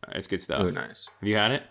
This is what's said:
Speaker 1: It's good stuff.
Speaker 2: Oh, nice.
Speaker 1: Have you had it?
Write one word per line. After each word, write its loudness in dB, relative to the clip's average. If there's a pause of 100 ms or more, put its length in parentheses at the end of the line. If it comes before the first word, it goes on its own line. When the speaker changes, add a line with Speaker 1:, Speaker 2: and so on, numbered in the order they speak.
Speaker 1:
It's -6
good -2
stuff. 0
Speaker 2:
Oh, 4
nice. -8 (120)
Speaker 1:
Have -2
you 4
had 6
it? 0